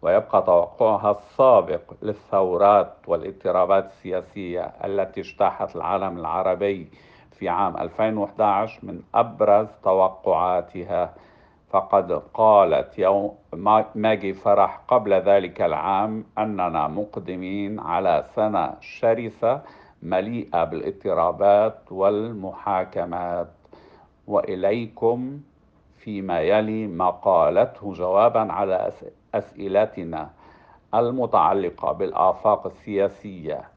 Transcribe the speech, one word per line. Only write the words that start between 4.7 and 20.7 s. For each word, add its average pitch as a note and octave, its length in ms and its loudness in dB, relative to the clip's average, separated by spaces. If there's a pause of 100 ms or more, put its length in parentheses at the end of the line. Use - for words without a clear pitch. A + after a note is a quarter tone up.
اجتاحت - 540 -4
العالم F2+ 420 -4
العربي F2+ 760 -2 (400)
في F#2+ 180 -8
عام F2 280 -2
ألفين A2 400 -2
وإحداعش G#2 680 -2
من F2 180 -12 (140)
أبرز G#2+ 520 2 (160)
توقعاتها. F2+ 1300 0 (560)
فقد F#2+ 420 2 (220)
قالت G2+ 680 4
يوم G2+ 360 0 (180)
ما-، G#2 320 2 (100)
ماجي G#2 380 -2
فرح G2+ 540 2
قبل G#2+ 260 2
ذلك F#2 480 2
العام G2 600 -2 (140)
أننا F2+ 500 -2
مقدمين F#2+ 920 -8
على E2+ 440 0 (120)
سنة G2 440 -2
شرسة A#2 840 -2 (420)
مليئة F#2 600 -2
بالاضطرابات F2+ 1300 0